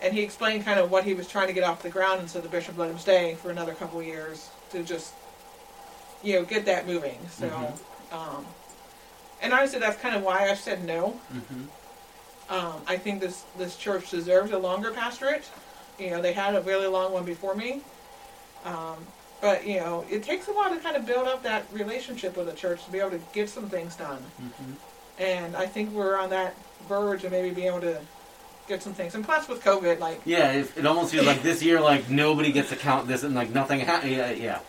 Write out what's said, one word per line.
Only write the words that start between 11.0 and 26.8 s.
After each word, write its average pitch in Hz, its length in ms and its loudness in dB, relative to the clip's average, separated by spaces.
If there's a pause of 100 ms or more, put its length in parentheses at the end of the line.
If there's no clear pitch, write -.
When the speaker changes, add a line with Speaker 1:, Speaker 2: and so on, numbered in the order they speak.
Speaker 2:
Mm-hmm. 127 300 -10 (840)
Speaker 1:
Um, 170 400 -4
I 185 100 0
think 196 240 -4
this, 180 220 -6 (140)
this 180 180 -8
church 190 360 -4
deserves 185 400 4
a 202 60 0
longer 190 340 -2
pastorate. 247 580 -2 (480)
You 185 140 -4
know, 170 100 -2
they 175 120 2
had 202 220 0
a 190 60 2
really 190 260 2
long 190 240 2
one 180 140 -2
before 190 300 -4
me. 247 260 -6 (840)
Um, 165 340 -8 (440)
but, 202 240 4
you 202 140 -2
know, 170 320 -4
it 214 120 -2
takes 370 240 -4
a 415 60 -2
while 403 200 4
to 330 60 -4
kind 320 160 -4
of 240 120 -2
build 247 200 2
up 254 160 -2
that 214 300 -2
relationship 214 640 -6
with 175 120 -4
a - 40 -10
church 175 320 -4
to 175 60 -14
be 190 80 -4
able 196 120 0
to 175 80 -4 (140)
get 208 160 -2
some 208 200 -10
things 175 260 -6
done. 143 260 -10 (200)
Speaker 2:
Mm-hmm. 127 300 -12 (520)
Speaker 1:
And 180 320 -2
I 185 100 -2
think 214 260 -4
we're 196 260 2
on 190 120 0
that 185 260 0 (320)